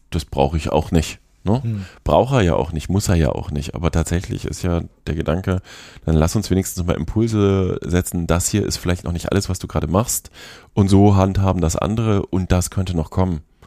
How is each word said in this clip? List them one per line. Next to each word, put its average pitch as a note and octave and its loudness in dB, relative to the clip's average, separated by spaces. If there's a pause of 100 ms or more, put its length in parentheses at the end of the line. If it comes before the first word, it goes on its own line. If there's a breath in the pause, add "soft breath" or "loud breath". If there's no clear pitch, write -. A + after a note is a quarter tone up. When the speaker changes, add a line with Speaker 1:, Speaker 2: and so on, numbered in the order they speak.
(100)
Speaker 1:
das - -4
brauch C#2 0
ich D2+ -4
auch - 0
nicht." - 0 (240)
Ne? A2 0
Speaker 2:
Hm. A2 -6 (200 loud breath)
Speaker 1:
Braucht G#2 4
er B2+ 4
ja E2+ 4
auch C#2+ -2
nicht, D#2+ -6
muss G2 0
er F2+ 4
ja D2+ 4
auch - -6
nicht. D2 -6
Aber E2+ -2
tatsächlich E2+ -2
ist - -8
ja E2+ -2 (260)
der D#2+ -4
Gedanke, F#2 -2 (440 loud breath)
dann D#2+ 4
lass D#2+ 4
uns G#2 -2
wenigstens F#2 -2
mal F2 0
Impulse G2 0
setzen, F2 -2
das E2+ 0
hier G2+ 0
ist - -4
vielleicht F2 -4
noch - -6
nicht - -6
alles, F#2+ 0
was F#2 -4
du - -10
gerade - -4
machst. G2 -2 (440 loud breath)
Und G2 4
so G2 8
handhaben F#2+ 2
das E2 0
andere A2 0
und F#2 -2
das F2+ 2
könnte F#2 -4
noch D#2 -2
kommen. F#2 0 (260 soft breath)